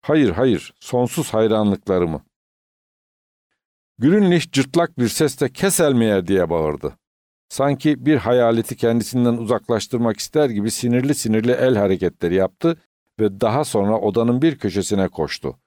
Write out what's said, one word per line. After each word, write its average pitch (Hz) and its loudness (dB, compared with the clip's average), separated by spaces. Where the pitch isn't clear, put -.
Hayır, 147 2
hayır, 101 0
sonsuz 123 -4
hayranlıklarımı. 101 0
Grünlich 175 2
cırtlak 151 -2
bir 120 2
sesle, 139 -2
"Kesselmeyer!" 120 0
diye 90 2
bağırdı. 76 -4
Sanki 135 -2
bir 151 4
hayaleti 117 2
kendisinden 120 0
uzaklaştırmak 117 -2
ister 151 -2
gibi 107 -2
sinirli 127 0
sinirli 110 0
el 127 2
hareketleri 92 0
yaptı 156 0
ve 101 -2
daha 117 0
sonra 104 0
odanın 113 0
bir 156 0
köşesine 95 -2
koştu. - -6